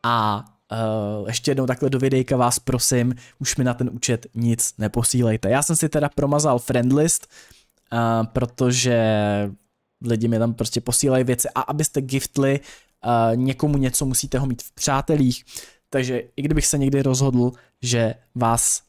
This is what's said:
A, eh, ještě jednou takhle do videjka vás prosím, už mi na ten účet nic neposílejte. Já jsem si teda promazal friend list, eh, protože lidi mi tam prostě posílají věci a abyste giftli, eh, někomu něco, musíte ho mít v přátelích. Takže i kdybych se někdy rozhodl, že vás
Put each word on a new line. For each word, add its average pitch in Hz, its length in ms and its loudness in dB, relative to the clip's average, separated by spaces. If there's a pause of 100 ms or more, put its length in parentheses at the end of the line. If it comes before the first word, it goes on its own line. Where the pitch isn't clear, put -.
A, 107 420 0 (280)
eh, 110 40 -6 (500)
ještě 117 240 -4
jednou 135 160 0
takhle 131 240 -2
do 135 80 -2
videjka 131 380 0
vás 120 220 2
prosím, 123 560 0 (240)
už - 180 -4
mi 131 80 0
na 123 100 0
ten 123 180 -2
účet 117 420 -4
nic 117 440 0
neposílejte. 113 720 0
Já 135 120 4
jsem 165 140 0
si 160 120 0
teda 147 200 0
promazal 143 500 0
friend 127 340 0
list, 151 340 2 (680)
eh, 113 400 0
protože 113 1200 2 (520)
lidi 117 260 0
mi 113 100 2
tam 117 160 0
prostě - 260 -4
posílají 131 440 0
věci 123 300 -2
a 131 60 -2
abyste 151 400 -2
giftli, 139 600 -2 (440)
eh, 117 320 2
někomu 135 420 0
něco, 135 280 0
musíte 131 320 -2
ho 123 80 0
mít 120 160 -6
v - 100 -18
přátelích. 139 720 0 (460)
Takže 127 320 -2 (140)
i 135 60 -6
kdybych 151 240 0
se 151 120 0
někdy 139 240 2
rozhodl, 127 500 2 (300)
že 117 320 0 (200)
vás 117 540 0